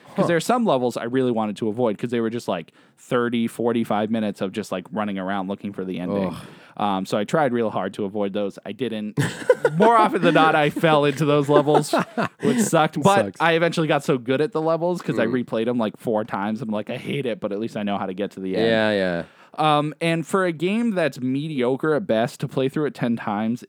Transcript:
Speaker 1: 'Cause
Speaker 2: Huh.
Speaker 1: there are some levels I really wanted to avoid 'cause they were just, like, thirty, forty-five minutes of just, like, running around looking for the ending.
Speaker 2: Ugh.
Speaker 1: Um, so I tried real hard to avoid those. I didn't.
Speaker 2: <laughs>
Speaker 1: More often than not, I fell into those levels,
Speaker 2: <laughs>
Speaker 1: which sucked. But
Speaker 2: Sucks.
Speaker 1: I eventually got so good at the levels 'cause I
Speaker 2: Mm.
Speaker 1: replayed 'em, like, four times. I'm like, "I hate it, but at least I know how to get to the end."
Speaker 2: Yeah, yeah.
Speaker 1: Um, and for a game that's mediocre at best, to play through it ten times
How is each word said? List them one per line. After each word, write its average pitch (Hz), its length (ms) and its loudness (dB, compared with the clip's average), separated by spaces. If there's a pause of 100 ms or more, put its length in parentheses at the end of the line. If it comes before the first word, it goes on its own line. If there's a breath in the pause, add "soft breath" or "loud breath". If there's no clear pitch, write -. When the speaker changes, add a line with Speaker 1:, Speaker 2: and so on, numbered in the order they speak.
(160 loud breath)
Speaker 1:
'Cause - 80 2
Speaker 2:
Huh. - 40 2
Speaker 1:
there 175 100 4
are 156 40 0
some 240 240 2
levels 123 320 2
I - 80 -6
really 127 260 0
wanted 107 260 0
to 113 120 -2
avoid 107 280 0
'cause 123 140 -4
they 120 100 0
were 113 80 0
just, 117 180 -8
like, 92 240 -4 (260 soft breath)
thirty, 120 500 0
forty-five 113 640 0
minutes 110 300 -2
of 98 100 -4
just, 104 200 -8
like, 92 200 -6
running 104 260 -4
around 95 300 -4
looking 101 260 -8
for 95 120 -8
the 92 140 -6
ending. 95 280 -2
Speaker 2:
Ugh. 82 80 -8 (420 loud breath)
Speaker 1:
Um, 95 280 -2
so 120 120 -2
I 107 80 -2
tried 147 260 2
real 117 180 0
hard 98 260 -4
to 107 100 -4
avoid 101 280 -4
those. 101 320 -4
I 98 60 -8
didn't. 107 460 -6
Speaker 2:
<laughs> - 600 -2
Speaker 1:
More 220 200 6
often 214 240 2
than 165 120 4
not, 160 220 4
I 147 140 2
fell 156 360 2
into 143 200 0
those 143 240 2
levels, 147 440 4 (240)
Speaker 2:
<laughs> - 240 -4
Speaker 1:
which 247 180 2
sucked. 160 440 2
But 196 220 6
Speaker 2:
Sucks. 190 160 -6
Speaker 1:
I 165 120 4
eventually 165 340 2
got 147 180 2
so 143 120 2
good 127 240 0
at 151 120 0
the 156 80 -2
levels 165 400 0
'cause 120 180 -2
I 113 80 2
Speaker 2:
Mm. 123 160 0
Speaker 1:
replayed 113 240 -2
'em, 123 100 0
like, 107 200 -2
four 110 260 -2
times. 107 380 -4
I'm 110 80 -6
like, 107 200 -4
"I 117 80 -6
hate 135 280 -4
it, 107 160 -4
but 104 100 -4
at 98 80 -4
least 117 160 -6
I 107 80 -4
know 101 140 -2
how 101 80 -4
to 95 80 -6
get 95 180 -6
to - 80 -16
the 92 160 -4
end." 110 120 2
Speaker 2:
Yeah, 110 240 2
yeah. 90 320 0 (540 loud breath)
Speaker 1:
Um, 151 220 -2
and 165 260 -2
for 190 200 0
a 175 80 0
game 208 380 0
that's 165 280 0
mediocre 135 720 0
at 113 140 -2
best, 113 320 0
to 143 80 -4
play 135 220 0
through 151 160 -2
it 123 80 -4
ten 117 240 -2
times 110 520 -4